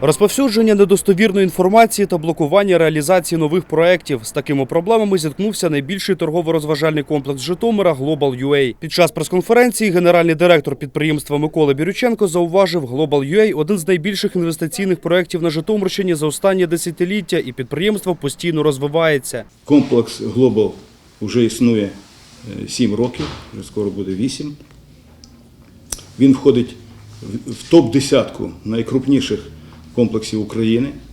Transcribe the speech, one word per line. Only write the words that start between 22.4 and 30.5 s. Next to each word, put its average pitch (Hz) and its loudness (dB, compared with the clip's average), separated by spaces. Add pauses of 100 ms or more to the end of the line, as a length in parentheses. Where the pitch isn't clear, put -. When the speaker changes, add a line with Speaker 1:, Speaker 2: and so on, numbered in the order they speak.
Speaker 2:
е, 104 -14
сім 110 -2
років, 123 -4 (280)
вже 101 -14
скоро 104 -6
буде 95 -6
вісім. 147 -6 (1600)
Він 135 6
входить 131 2 (480)
в, 104 -12
в - -10
топ-десятку 131 2 (140)
найкрупніших 117 -2 (540)
комплексів 110 -2
України. 113 -2 (240)